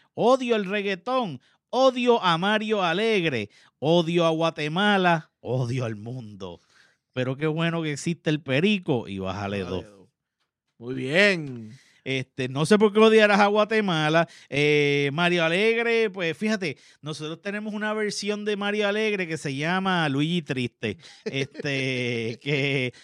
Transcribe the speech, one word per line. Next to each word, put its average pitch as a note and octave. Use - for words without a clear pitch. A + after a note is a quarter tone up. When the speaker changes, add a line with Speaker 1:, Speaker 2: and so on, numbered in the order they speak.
Speaker 1:
odio A#3+
el G#3
reggaetón, G3
odio B3
a E3+
Mario G#3+
Alegre, E3+
odio E3+
a E3
Guatemala, E3
odio B2+
al A2+
mundo. G#2
Pero B2+
qué D3+
bueno E3
que D3+
existe E3
el D3+
perico C#3+
y G2
bájale G2
Speaker 2:
Bájale F2+
Speaker 1:
dos. -
Speaker 2:
dos. F2+
Muy B2
bien. C3+
Speaker 1:
Este, C3
no C#3+
sé G#3+
por G#3
qué G#3
odiarás G#3+
a G#3
Guatemala. G3
Eh, C#3+
Mario F3
Alegre, A3+
pues F3
fíjate, F#3+
nosotros D3+
tenemos G#3
una G#3+
versión G#3
de G#3
Mario G3+
Alegre G#3
que D#3+
se C#3
llama F3+
Luigi D#3
Triste. B2
Este, C3
<laughs> -
que C3+